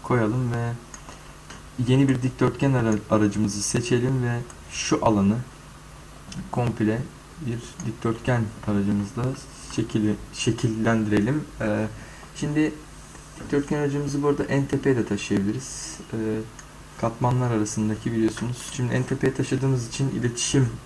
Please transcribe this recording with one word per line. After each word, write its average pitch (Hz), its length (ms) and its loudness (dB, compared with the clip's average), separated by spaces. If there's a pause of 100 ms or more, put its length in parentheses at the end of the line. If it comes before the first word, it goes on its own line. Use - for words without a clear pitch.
koyalım 120 480 2
ve 120 200 0 (1160)
yeni 135 220 6
bir 127 120 4
dikdörtgen 127 520 2
ara-, 110 420 2
aracımızı 104 480 2
seçelim 127 600 2
ve 120 160 0 (320)
şu - 340 0
alanı 104 300 6 (1160)
komple 117 500 2 (440)
bir 120 140 -2 (260)
dikdörtgen 117 580 0 (240)
aracımızla 101 560 0 (520)
şekil-, 107 400 2 (180)
şekillendirelim. 110 1080 2 (180)
Ee, 107 260 0 (480)
şimdi 151 380 0 (680)
dikdörtgen 147 400 0
aracımızı 143 440 0
bu 147 40 4
arada 143 160 2
en 139 220 2
tepeye 135 300 2
de 110 100 2
taşıyabiliriz. 104 920 -2 (160)
Ee, 110 260 0 (600)
katmanlar 123 500 2
arasındaki 107 600 0
biliyorsunuz. 113 600 0
Şimdi 123 220 0
en 127 100 2
tepeye 131 300 0
taşıdığımız 131 540 0
için 135 220 0
iletişim 120 600 2 (160)